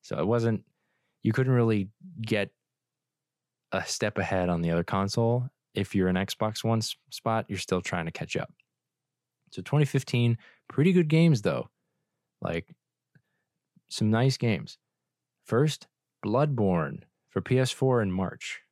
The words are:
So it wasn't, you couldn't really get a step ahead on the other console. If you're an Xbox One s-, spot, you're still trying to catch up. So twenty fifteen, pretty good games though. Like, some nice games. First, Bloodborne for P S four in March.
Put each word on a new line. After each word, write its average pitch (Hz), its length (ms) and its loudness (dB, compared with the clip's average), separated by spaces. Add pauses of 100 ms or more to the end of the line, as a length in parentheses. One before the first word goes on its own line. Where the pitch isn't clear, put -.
So - 160 -8
it 78 80 -2
wasn't, 113 380 0 (600)
you 113 100 2
couldn't 131 200 2
really 110 360 2 (320)
get 104 300 -2 (1200)
a 95 140 -4
step - 320 -4
ahead 92 320 0
on 85 120 0
the 85 100 0
other 85 120 2
console. 117 680 0 (260)
If 101 200 -4
you're 92 120 4
an 92 80 2
Xbox 107 480 -2
One 113 160 2
s-, - 160 -6 (140)
spot, 113 380 -2
you're 95 120 -6
still 90 220 -2
trying 85 240 -4
to 82 60 -6
catch - 240 -10
up. - 160 -6 (1000)
So 92 100 -12
twenty 143 240 2
fifteen, 120 520 0 (300)
pretty 165 240 2
good 175 160 4
games 160 340 6
though. 135 280 -2 (720)
Like, - 340 -6 (1120)
some 107 220 0
nice 127 240 2
games. - 420 -4 (680)
First, 143 420 0 (380)
Bloodborne 104 800 0 (260)
for - 120 -4
P 127 180 0
S 127 120 0
four 131 300 2
in 98 100 0
March. - 500 -6 (100)